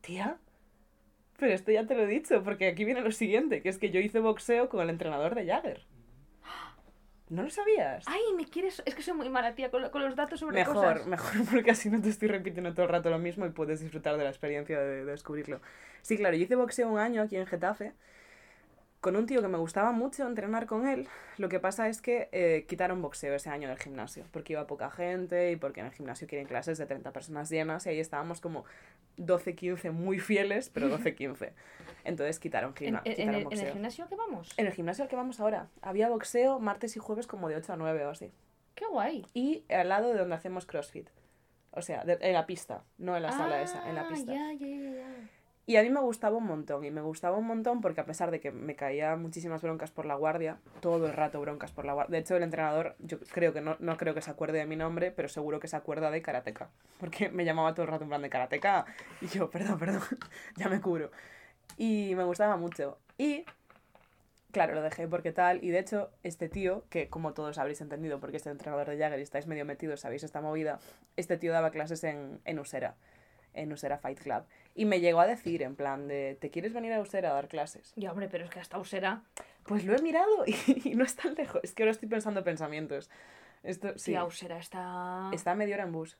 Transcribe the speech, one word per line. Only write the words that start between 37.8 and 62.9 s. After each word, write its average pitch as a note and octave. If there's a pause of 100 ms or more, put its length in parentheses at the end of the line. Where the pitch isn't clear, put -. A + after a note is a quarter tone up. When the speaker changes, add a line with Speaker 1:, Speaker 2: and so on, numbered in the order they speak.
Speaker 1:
o -
así. - (420)
Speaker 2:
¡Qué G#4
guay! C#4
Speaker 1:
Y C#4
al F3+
lado A3
de G#3+
donde F3+
hacemos F3+
CrossFit. - (600)
O -
sea, D#3+
de, F3
en F#3
la E3
pista, E3 (120)
no F3+
en E3+
la D#3
sala B3+
esa, -
en D#4+
la D#4
Speaker 2:
Ah, E4
Speaker 1:
pista. C#4
Speaker 2:
ya, D4
ya, C#4
ya, C#4
ya. B3+ (600)
Speaker 1:
Y A3+
a G#3+
mí A#3
me C#4
gustaba A3+
un A#3
montón, D3+
y C#3+
me D3+
gustaba D#3+
un A3
montón A3+
porque E3
a -
pesar E3
de D3+
que C#3+
me C#3
caía D3
muchísimas E3
broncas D#3+
por D#3
la D3+
guardia, D#3 (220)
todo E3+
el D3+
rato D3+
broncas D3
por C#3
la C#3+
guardia. C#3+
De E3
hecho, E3
el F3
entrenador, D#3+
yo D#3+ (140)
creo E3+
que D3+
no, D#3
no E3
creo D#3+
que D3+
se D#3
acuerde D#3
de D3+
mi D#3
nombre, E3
pero D#3+
seguro D3+
que D#3+
se D#3
acuerda D3+
de D#3
karateka, B2+ (320)
porque F3+
me F3
llamaba D#3+
todo E3
el D#3
rato D#3
en D3
plan D3
de C#3+
karateka, C#3+ (380)
y F#3+
yo, F#3
"Perdón, G3
perdón, F3+
<laughs> -
ya F#3+
me F#3+
cubro". E3+ (680)
Y G#3+
me F#3
gustaba F#3+
mucho. E3 (180)